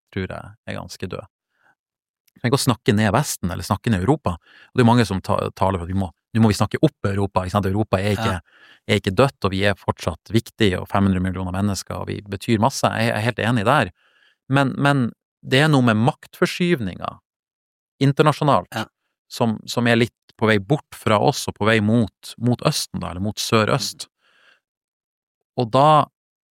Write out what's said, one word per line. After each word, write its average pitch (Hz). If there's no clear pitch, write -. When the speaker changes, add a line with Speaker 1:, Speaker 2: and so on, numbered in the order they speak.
Speaker 1:
tror 95
jeg 98
er 101
ganske 95
død. -
Vi -
trenger 120
ikke 135
å -
snakke -
ned 107
Vesten 113
eller 90
snakke -
ned 95
Europa. 95
Og -
det 127
er 117
mange 117
som 95
ta-, 98
taler 95
for 87
at 85
vi 95
må, 95
nå 113
må 113
vi 101
snakke -
opp -
Europa, 98
ikke 92
sant? 101
Europa 98
er 101
ikke, 113
Speaker 2:
Ja. 87
Speaker 1:
er 107
ikke 98
dødt, 123
og 98
vi 95
er 101
fortsatt -
viktige, 92
og 98
fem 98
hundre 95
millioner 92
mennesker, 95
og 95
vi 98
betyr 101
masse. 120
Jeg 110
er 113
helt 113
enig 107
der. 120
Men, 135
men 139
det 131
er 156
noe 143
med 113
maktforskyvninga 131
internasjonalt 139
Speaker 2:
Ja. 110
Speaker 1:
som, 113
som 120
er 117
litt 117
på 117
vei 107
bort 101
fra 107
oss 135
og -
på -
vei 113
mot, 107
mot 120
Østen -
da, 87
eller 87
mot 104
Sør-Øst. -
Og 120
da 147